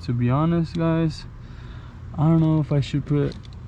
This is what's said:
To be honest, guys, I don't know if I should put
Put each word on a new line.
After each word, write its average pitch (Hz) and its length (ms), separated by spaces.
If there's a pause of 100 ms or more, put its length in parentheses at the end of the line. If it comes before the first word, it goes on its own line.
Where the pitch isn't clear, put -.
To 120 100
be 120 160
honest, 160 440
guys, 165 520 (920)
I 139 100
don't 165 140
know 160 200
if 147 120
I 143 80
should 135 240
put 143 320 (320)